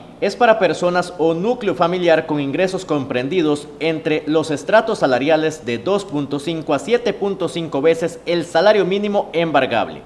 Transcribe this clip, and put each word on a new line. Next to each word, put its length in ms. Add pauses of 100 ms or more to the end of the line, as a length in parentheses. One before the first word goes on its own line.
(220)
es 120
para 240
personas 600
o 160
núcleo 400
familiar 500
con 160
ingresos 460
comprendidos 800 (120)
entre 440
los 260
estratos 500
salariales 680
de 100
dos 300
punto 320
cinco 340
a 60
siete 340
punto 380
cinco 320
veces 420
el 220
salario 400
mínimo 480
embargable, 720